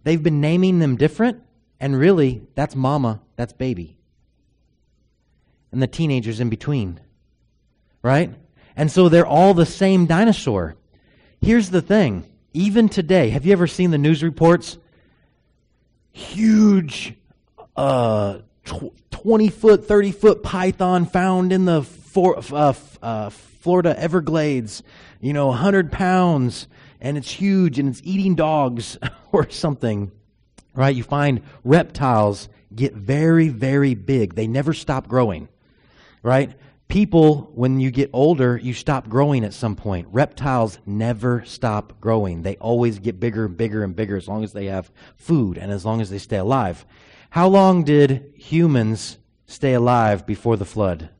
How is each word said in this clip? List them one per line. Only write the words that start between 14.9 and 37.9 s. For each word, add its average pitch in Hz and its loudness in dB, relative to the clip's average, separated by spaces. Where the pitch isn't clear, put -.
Huge, 208 2
uh, 113 0
tw-, - -12
twenty 214 2
foot, 208 4
thirty 202 2
foot - 2
python 185 -2
found 185 0
in 185 2
the 165 2
for-, - -2
uh, 143 0
f-, - -8
uh, 107 -8
Florida 175 -2
Everglades, 151 -2
you 135 -4
know, 143 0
a 127 0
hundred 180 0
pounds, 180 0
and 143 -6
it's 131 -10
huge, 185 0
and 139 -2
it's 123 -10
eating 190 -2
dogs 147 -2
<laughs> - -14
or 165 0
something, 107 -4
right? 135 0
You 123 -6
find 143 -2
reptiles 123 0
get 123 -4
very, 156 2
very 135 0
big. 101 -2
They 110 -4
never 139 -2
stop 131 -6
growing, 107 -2
right? 131 0
People, 160 2
when 131 0
you 131 0